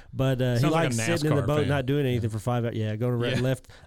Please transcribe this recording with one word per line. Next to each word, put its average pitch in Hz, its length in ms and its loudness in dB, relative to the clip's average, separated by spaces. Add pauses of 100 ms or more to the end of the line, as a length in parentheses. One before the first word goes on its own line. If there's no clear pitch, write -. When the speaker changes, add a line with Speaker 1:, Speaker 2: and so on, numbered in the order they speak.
(140)
Speaker 1:
But, 131 260 0
uh, 123 140 2
he 120 60 2
Speaker 2:
Sounds 139 120 2
like - 120 2
a - 20 -
Speaker 1:
likes 120 100 0
sitting 151 340 0
in 147 60 2
the 143 60 2
Speaker 2:
nascar 127 40 -2
Speaker 1:
boat, 147 140 0
Speaker 2:
fan. 135 80 0
Speaker 1:
not 139 180 0
doing 139 200 0
anything 120 240 0
for 110 80 -4
five 120 260 -2
hours. 117 120 -4
Yeah, 107 200 -2
go 120 140 -2
to 123 60 0
right 120 200 0
Speaker 2:
Yeah. 123 60 0
Speaker 1:
left, 127 260 -2 (180)